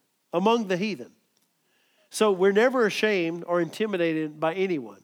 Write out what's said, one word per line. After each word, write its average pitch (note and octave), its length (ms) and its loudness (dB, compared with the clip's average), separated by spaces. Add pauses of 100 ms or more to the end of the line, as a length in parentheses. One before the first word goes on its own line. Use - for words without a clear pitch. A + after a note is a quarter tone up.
(320)
Among G#3+ 360 0
the F#3 100 -2
heathen. F3 340 -6 (1000)
So G#3+ 220 2
we're F#3+ 200 4
never A#3+ 340 4
ashamed F3 600 0
or F3 160 0
intimidated E3 760 -2
by D#3+ 140 -2
anyone. C#3+ 500 -4